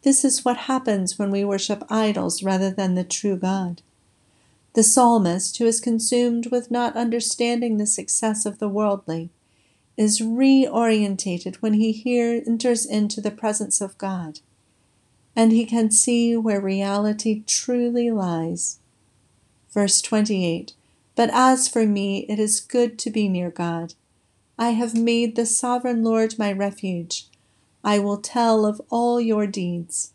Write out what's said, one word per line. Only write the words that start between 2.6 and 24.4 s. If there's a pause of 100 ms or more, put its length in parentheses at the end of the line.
than
the
true
God. (920)
The
psalmist,
who
is
consumed
with
not
understanding
the
success
of
the
worldly, (680)
is
reorientated
when
he
here
enters
into
the
presence
of
God, (960)
and
he
can
see
where
reality
truly
lies. (960)
Verse
twenty-eight, (420)
"But
as
for
me,
it
is
good
to
be
near
God. (640)